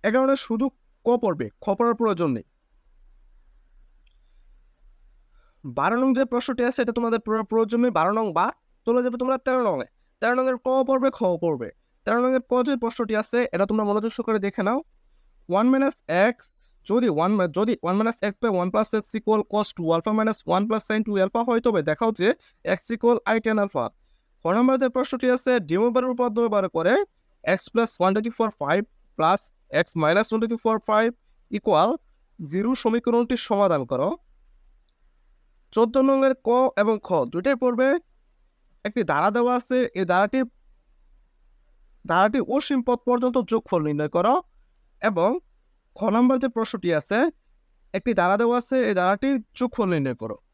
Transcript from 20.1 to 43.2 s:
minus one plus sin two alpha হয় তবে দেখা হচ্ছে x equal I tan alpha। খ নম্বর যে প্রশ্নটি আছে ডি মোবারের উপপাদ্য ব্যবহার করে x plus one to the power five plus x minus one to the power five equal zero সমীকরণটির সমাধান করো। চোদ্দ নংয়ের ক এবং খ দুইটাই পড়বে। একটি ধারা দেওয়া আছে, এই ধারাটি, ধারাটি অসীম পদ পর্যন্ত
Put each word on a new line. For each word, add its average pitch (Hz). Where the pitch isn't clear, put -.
minus 220
one 196
plus 220
sin 220
two 208
alpha 233
হয় 233
তবে 214
দেখা 151
হচ্ছে 202
x -
equal 233
I -
tan 220
alpha। 131
খ -
নম্বর 262
যে 262
প্রশ্নটি 254
আছে 254
ডি 160
মোবারের 247
উপপাদ্য 240
ব্যবহার 202
করে 175
x -
plus 233
one 196
to 214
the 233
power 220
five 165
plus 165
x -
minus 180
one 220
to 226
the 226
power 220
five 220
equal 196
zero 208
সমীকরণটির 233
সমাধান 196
করো। 139
চোদ্দ 226
নংয়ের 269
ক -
এবং 220
খ -
দুইটাই 233
পড়বে। 247
একটি 220
ধারা 156
দেওয়া 240
আছে, 254
এই 190
ধারাটি, 202
ধারাটি 208
অসীম 277
পদ 247
পর্যন্ত 247